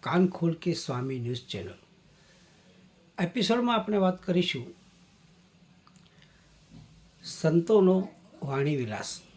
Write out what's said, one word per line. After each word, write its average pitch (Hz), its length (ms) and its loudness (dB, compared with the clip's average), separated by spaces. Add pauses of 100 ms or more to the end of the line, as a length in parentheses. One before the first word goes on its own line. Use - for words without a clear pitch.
કાન 180 280 2
ખોલ 170 240 -2
કે 165 220 -4
સ્વામી 131 440 -6
ન્યૂઝ 120 280 -6
ચેનલ. 92 240 -10 (1500)
એપિસોડમાં 240 540 0
આપણે 208 200 -2
વાત 185 260 2
કરીશું 170 520 -2 (2500)
સંતોનો 185 840 4 (340)
વાણી 139 340 0
વિલાસ. 110 440 -6 (160)